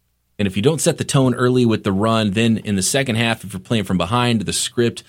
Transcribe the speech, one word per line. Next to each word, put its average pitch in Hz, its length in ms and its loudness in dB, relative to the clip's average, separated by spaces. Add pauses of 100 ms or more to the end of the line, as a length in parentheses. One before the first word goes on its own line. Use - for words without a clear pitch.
(380)
And 104 100 -2
if 92 80 -4
you 104 60 -2
don't 143 180 2
set - 180 0
the - 60 -4
tone 131 320 2
early 127 300 2
with 110 180 0
the 104 80 0
run, 107 400 0
then 113 280 2
in 104 180 -4
the 95 40 0
second 135 360 0
half, 117 260 0
if 98 80 -14
you're 95 80 -8
playing 110 240 -2
from 92 140 -2
behind, 117 420 0
the 90 140 -4
script, - 560 -2